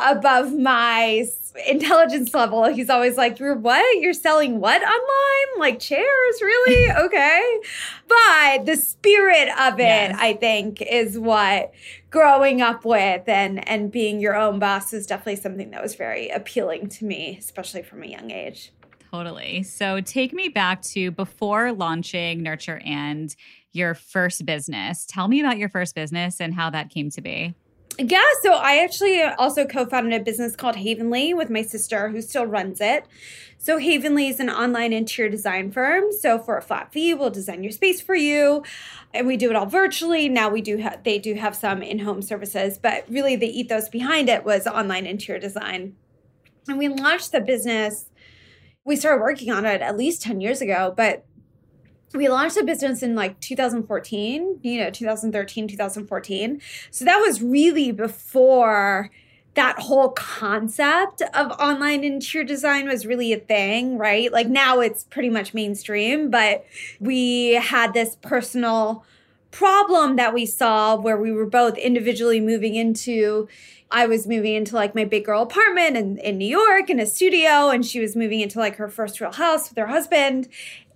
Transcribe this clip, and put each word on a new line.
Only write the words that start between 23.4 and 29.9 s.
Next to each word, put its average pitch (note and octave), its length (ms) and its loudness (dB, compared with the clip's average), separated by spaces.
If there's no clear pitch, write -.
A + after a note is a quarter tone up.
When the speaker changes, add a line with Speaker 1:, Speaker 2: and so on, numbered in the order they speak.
Speaker 2:
your E3+ 220 -2
first F3+ 520 -4
business. C#3+ 600 -6
Tell F#3 220 -4
me C4+ 120 4
about B3+ 180 0
your G3+ 100 -4
first F3+ 260 -4
business E3+ 460 -6
and E3+ 140 -6
how E3 160 -4
that D3+ 200 -8
came D3 200 -6
to - 100 -16
be. E3+ 340 -8
Speaker 1:
Yeah, D#4+ 240 2
so F#4 120 6
I C#4+ 280 2
actually F#4 400 0
also C#4+ 440 0
co-founded B3 520 -2